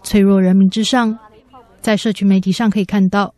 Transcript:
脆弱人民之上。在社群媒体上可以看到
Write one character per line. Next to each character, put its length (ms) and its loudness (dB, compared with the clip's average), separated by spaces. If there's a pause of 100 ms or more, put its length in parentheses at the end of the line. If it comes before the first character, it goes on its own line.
脆 160 0
弱 220 2
人 140 2
民 120 4
之 160 -2
上。 320 -2 (680)
在 140 -2
社 160 -4
群 160 -2
媒 120 4
体 120 -2
上 160 -2
可 120 -2
以 60 -2
看 240 0
到 280 -4